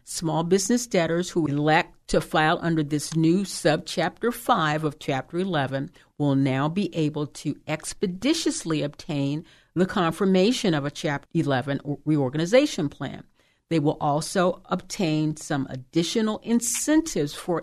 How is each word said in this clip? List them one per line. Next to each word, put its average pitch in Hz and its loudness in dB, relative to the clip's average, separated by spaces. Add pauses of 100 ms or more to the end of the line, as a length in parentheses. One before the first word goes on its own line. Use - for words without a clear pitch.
small 160 -2
business 196 2
debtors 170 0
who 160 0
elect 151 2 (140)
to 175 2
file 160 2
under 165 0
this 147 -4
new 160 4
subchapter 175 -2
five 156 0
of 147 -4
Chapter 139 -4
eleven 143 -2 (260)
will 143 2
now 135 2
be 180 -2
able 151 0
to - -6 (100)
expeditiously 180 -2
obtain 147 -4 (300)
the 180 2
confirmation 190 2
of 143 0
a 147 -6
Chapter 147 -6
eleven 139 0 (260)
reorganization 156 2
plan. 107 -12 (440)
They 165 2
will 151 2
also 156 0
obtain 156 -2
some 139 -4
additional 170 -2
incentives 240 0
for 165 -2